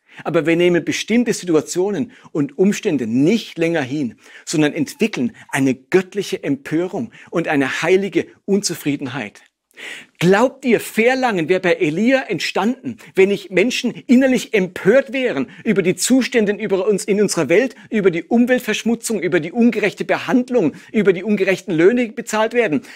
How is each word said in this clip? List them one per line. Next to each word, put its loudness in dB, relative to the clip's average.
Aber 0
wir 2
nehmen 2
bestimmte 0
Situationen -2
und -4
Umstände 0
nicht 0
länger 0
hin, -6
sondern 0
entwickeln -4
eine 0
göttliche -2
Empörung -4
und -2
eine -2
heilige 0
Unzufriedenheit. -4
Glaubt 2
ihr, 4
Verlangen 0
wäre 2
bei 2
Elia 0
entstanden, -4
wenn 4
nicht -4
Menschen 0
innerlich 2
empört 2
wären -2
über 0
die 0
Zustände 0
über -2
uns 0
in 2
unserer -2
Welt, 2
über 2
die -6
Umweltverschmutzung, 0
über 0
die -8
ungerechte 0
Behandlung, 0
über 4
die -6
ungerechten -2
Löhne, 4
die -10
bezahlt -4
werden? 0